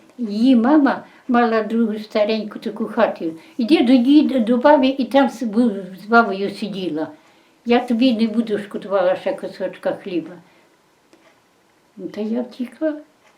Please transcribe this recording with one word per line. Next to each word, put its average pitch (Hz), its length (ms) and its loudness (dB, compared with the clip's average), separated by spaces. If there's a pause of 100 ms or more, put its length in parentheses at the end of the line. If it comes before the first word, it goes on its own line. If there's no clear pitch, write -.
(180)
її 233 380 2
мама 254 480 2 (240)
мала 233 340 2
другу 220 360 -2
стареньку 214 600 -4
таку 220 280 -8
хату. 185 460 -2 (240)
"Іди 285 260 2
до 254 140 6
діда, 262 420 4
до 233 180 2
баби", 269 300 4
і 269 180 0
там 269 240 2
с-, 254 180 -8
бу-, 226 240 0 (340)
з - 20 -20
бабою 202 440 0
сиділа. 170 580 -8 (580)
"Я 233 140 2
тобі 247 320 0
не 220 140 0
буду 220 320 -2
шкодувала 190 580 -2
ще 185 160 -4
кусочка 185 720 -8
хліба". 175 320 -8 (1600)
Ну, 185 120 -12
та 208 120 -12
я 226 220 -4
втекла. 262 520 -8 (440)